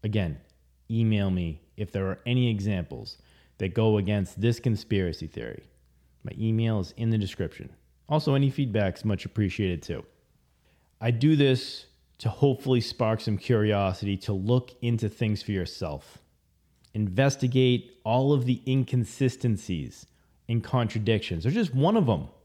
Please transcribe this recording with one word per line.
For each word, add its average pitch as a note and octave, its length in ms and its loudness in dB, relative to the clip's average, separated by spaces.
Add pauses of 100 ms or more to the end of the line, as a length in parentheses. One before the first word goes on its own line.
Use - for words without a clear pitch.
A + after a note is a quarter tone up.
Again, G2 340 -2 (540)
email A2 400 2
me E2+ 300 -2 (140)
if G#2 160 -8
there F#2+ 160 -2
are F#2 180 -6
any B2 260 2
examples G#2 640 -4 (400)
that G2 160 -4
go A2 240 4
against G2+ 420 -2
this A#2 200 2
conspiracy F#2+ 680 -2
theory. - 360 -12 (600)
My - 140 -10
email A2+ 440 0
is F2 160 -6
in A#2 120 0
the A2 80 2
description. - 520 -4 (380)
Also, D3 280 2
any C#3 140 4
feedback's G#2+ 560 -2
much G#2 200 -2
appreciated F#2 560 -2
too. - 240 -8 (960)
I A#2 100 2
do C#3+ 260 4
this C3+ 480 2 (320)
to - 120 -4
hopefully C3 520 2
spark A2 400 -2
some G#2+ 160 -2
curiosity G2+ 800 0
to - 160 -6
look A2+ 480 0
into A#2 260 0
things G#2+ 340 -2
for G#2+ 120 -6
yourself. E2+ 640 -6 (760)
Investigate B2 1000 2 (100)
all C3 300 2
of C3 120 2
the B2 220 0
inconsistencies A#2+ 1400 -2 (440)
and A#2 120 0
contradictions. A2 840 0
There's C3 120 0
just G3+ 180 0
one D#3 220 2
of F#3+ 120 2
them D#2 200 0 (180)